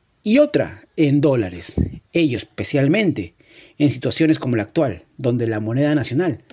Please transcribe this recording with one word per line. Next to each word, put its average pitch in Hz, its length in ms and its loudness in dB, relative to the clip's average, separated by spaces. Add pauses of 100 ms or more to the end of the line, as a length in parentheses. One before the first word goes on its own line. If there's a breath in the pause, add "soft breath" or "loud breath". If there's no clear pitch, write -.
(220)
y 220 160 2
otra 147 440 0 (140)
en 147 260 2
dólares, 104 540 -2 (360)
ello 156 240 0
especialmente 143 1000 0 (440 soft breath)
en 143 120 4
situaciones 156 480 0
como 123 180 -4
la 110 80 -2
actual, 123 400 -2 (120)
donde 123 300 -2
la 110 140 -2
moneda 131 340 0
nacional 143 480 -2 (100)